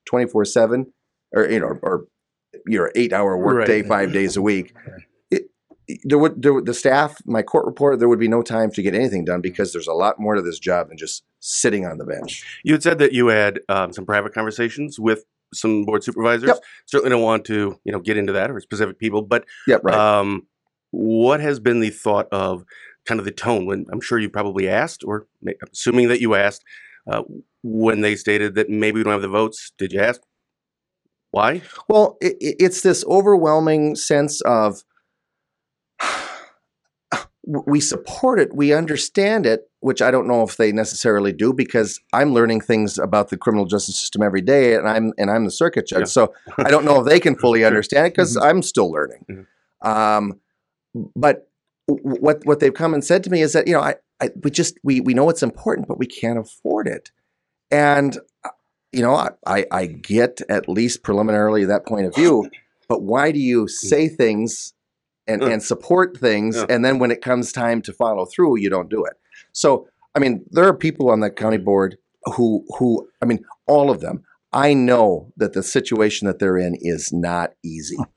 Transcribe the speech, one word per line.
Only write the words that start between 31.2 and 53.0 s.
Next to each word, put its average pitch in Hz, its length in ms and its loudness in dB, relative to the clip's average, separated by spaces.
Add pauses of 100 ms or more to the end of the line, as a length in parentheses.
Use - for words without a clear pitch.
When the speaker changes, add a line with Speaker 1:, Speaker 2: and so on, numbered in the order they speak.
Speaker 2:
why? 123 300 0 (260)
Speaker 1:
Well, 214 320 4
it, 185 200 0
it, 143 200 -4
it's 180 220 2
this 185 240 2
overwhelming 160 880 4
sense 147 460 0
of 107 420 0 (1120)
<sighs> - 60 -6 (1400)
w-, 143 200 -6
we 147 140 2
support - 600 -2
it, 131 140 0
we 143 180 2
understand 165 720 0
it, 113 220 0 (120)
which 127 200 -2
I 127 100 4
don't 123 160 2
know 120 160 2
if 107 140 -4
they 107 160 2
necessarily 104 600 0
do 117 200 0
because 117 480 -2 (120)
I'm 139 200 2
learning 113 300 2
things 107 360 0
about 101 320 0
the 98 60 -4
criminal 104 300 0
justice 98 320 -4
system - 240 -4
every 98 180 0
day, 123 340 4
and 101 140 0
I'm, 110 300 0
and 98 120 0
I'm 113 140 0
the 95 60 -2
circuit - 360 -2
judge, 92 140 -2
Speaker 2:
Yeah. 87 60 0
Speaker 1:
so 110 280 2 (240)
I 139 120 0
don't 147 140 6
know 143 160 6
if 120 60 0
they 160 140 6
can 151 160 2
fully 117 240 2
Speaker 2:
<laughs> 110 40 4
Sure. - 20 6
Speaker 1:
understand 110 420 2
it 170 80 -6
'cause 160 200 0
Speaker 2:
Mm-hmm. 110 120 2
Speaker 1:
I'm 175 140 4
still 98 280 0
learning. 73 400 -6
Speaker 2:
Mm-hmm. - 580 -12
Speaker 1:
Um, 107 520 0 (760)
but 135 320 2 (400)
w-, 147 160 -2
w-, 131 180 -4
what, 151 220 2
what 147 160 2
they've 135 120 4
come 160 220 -2
and 143 100 -2